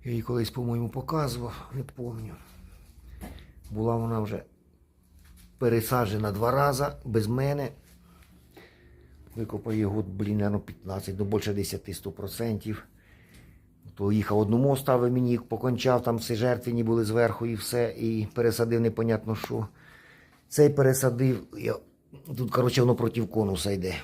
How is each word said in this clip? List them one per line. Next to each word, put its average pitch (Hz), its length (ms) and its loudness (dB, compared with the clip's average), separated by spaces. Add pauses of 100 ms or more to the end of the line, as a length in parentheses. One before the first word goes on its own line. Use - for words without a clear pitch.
Я 123 80 -6
її 117 120 -2
колись, 117 260 -2
по-моєму, 117 400 -4
показував, 127 840 -4
не 135 100 -6
пам'ятаю. 113 520 -10 (1400)
Була 113 240 0
вона 113 240 -2
вже 104 240 -4 (1120)
пересаджена 110 760 2
два 110 200 0
рази 139 340 2 (200)
без 110 220 0
мене. 135 420 -2 (1700)
Викопав 110 380 -6
її 107 120 2
год, 101 220 -2
блін, 101 300 -2
наверно, 104 220 0
п'ятнадцять, 95 600 -8
ну, 104 60 0
більше 104 280 0
десяти, 98 400 -4
сто 95 180 -10
процентів. 104 720 -6 (1120)
То 101 160 0
їхав 104 280 2
одному, 117 300 4
оставив 131 420 2
мені, 123 260 2
покончав, 123 680 0
там 127 140 2
всі 117 180 -4
жертвені 117 480 0
були 113 220 2
зверху 113 400 2
і 117 100 -2
все, 117 420 -2
і 113 360 0
пересадив 117 480 2
непонятно 113 540 0
що. 113 320 -4 (840)
Цей 147 200 6
пересадив, 131 760 2 (100)
я, 110 180 -2 (640)
тут, 120 140 -4
коротше, 123 300 4
воно 123 140 6
проти 113 300 0
конуса 101 460 0
йде. 92 320 -2